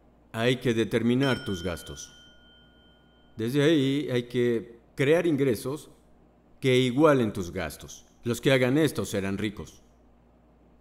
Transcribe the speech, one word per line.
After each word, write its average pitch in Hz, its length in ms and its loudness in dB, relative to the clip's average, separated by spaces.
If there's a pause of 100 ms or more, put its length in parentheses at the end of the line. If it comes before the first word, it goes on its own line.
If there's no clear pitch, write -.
(320)
hay 120 260 -2
que 127 160 0
determinar 117 720 0
tus 92 160 -4
gastos. 82 500 -10 (1300)
Desde 120 240 0
ahí 139 500 2
hay 123 120 0
que 120 560 -2 (160)
crear 160 320 2
ingresos 135 640 -2 (680)
que 127 180 4
igualen 127 560 4
tus 87 180 -6
gastos. 78 540 -10 (180)
Los 117 180 -4
que 143 100 2
hagan 127 260 2
esto 135 280 0
serán 98 320 -4
ricos. - 460 -8 (960)